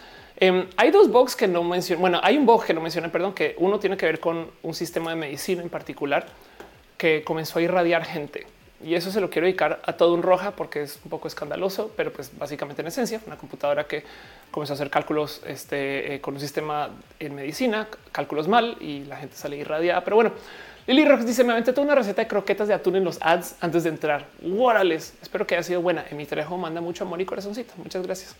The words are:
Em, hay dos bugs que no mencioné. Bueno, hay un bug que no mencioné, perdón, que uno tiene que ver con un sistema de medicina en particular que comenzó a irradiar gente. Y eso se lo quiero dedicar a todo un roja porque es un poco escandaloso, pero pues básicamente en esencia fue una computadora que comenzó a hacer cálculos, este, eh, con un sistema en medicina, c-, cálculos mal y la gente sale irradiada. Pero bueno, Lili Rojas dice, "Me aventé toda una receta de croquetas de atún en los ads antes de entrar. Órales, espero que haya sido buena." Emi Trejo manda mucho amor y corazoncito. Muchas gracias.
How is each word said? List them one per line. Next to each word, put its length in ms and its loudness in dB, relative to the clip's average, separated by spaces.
Em, 380 4
hay 160 6
dos 180 10
bugs 260 6
que 120 2
no 160 2
mencioné. 380 0
Bueno, 200 4
hay 160 6
un 80 4
bug 200 6
que 80 2
no 80 -2
mencioné, 280 -4
perdón, 240 -2
que 240 -2
uno 220 2
tiene 160 0
que 100 0
ver 140 2
con 320 -4
un 100 -6
sistema 380 -4
de 40 -4
medicina 460 -4
en 80 -8
particular 560 -2
que 260 2
comenzó 360 -4
a 20 2
irradiar 420 2
gente. 420 -10
Y 120 -2
eso 160 -2
se 100 0
lo 80 0
quiero 160 0
dedicar 400 0
a 80 -2
todo 200 4
un 80 2
roja 300 2
porque 320 -6
es 200 -12
un 60 -18
poco 200 -8
escandaloso, 680 -6
pero 160 -4
pues 260 -14
básicamente 440 -8
en 80 -8
esencia 300 -4
fue 80 -20
una 100 -14
computadora 480 -2
que 180 -6
comenzó 220 -6
a 20 -6
hacer 140 -6
cálculos, 580 -2
este, 680 -6
eh, 60 -10
con 120 -6
un 80 -10
sistema 480 -6
en 140 -10
medicina, 560 -2
c-, 80 -16
cálculos 380 -4
mal 320 2
y 240 -10
la 100 -14
gente 220 -14
sale 180 -8
irradiada. 480 0
Pero 140 2
bueno, 160 6
Lili 200 6
Rojas 200 6
dice, 200 4
"Me 80 2
aventé 180 2
toda 140 2
una 100 4
receta 260 2
de 60 -2
croquetas 400 0
de 60 2
atún 240 2
en 80 4
los 160 -2
ads 400 2
antes 240 0
de 40 0
entrar. 360 -2
Órales, 600 2
espero 260 -4
que 80 0
haya 80 0
sido 180 -2
buena." 300 0
Emi 140 -10
Trejo 320 -6
manda 240 -6
mucho 240 -6
amor 160 -6
y 40 -6
corazoncito. 520 -10
Muchas 260 -8
gracias. 360 -10